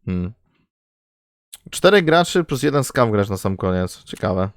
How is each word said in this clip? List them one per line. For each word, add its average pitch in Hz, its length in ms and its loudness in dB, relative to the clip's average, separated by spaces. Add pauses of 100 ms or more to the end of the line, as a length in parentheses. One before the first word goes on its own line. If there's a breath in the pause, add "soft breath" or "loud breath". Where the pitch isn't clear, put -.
Hmm. 90 280 -6 (1400)
Czterech 190 340 4
graczy 170 380 2
plus 135 200 -4
jeden 143 200 0
scav 120 280 0
gracz 101 180 0
na 95 80 -4
sam 95 200 -4
koniec. 92 460 -4
Ciekawe. 95 540 -4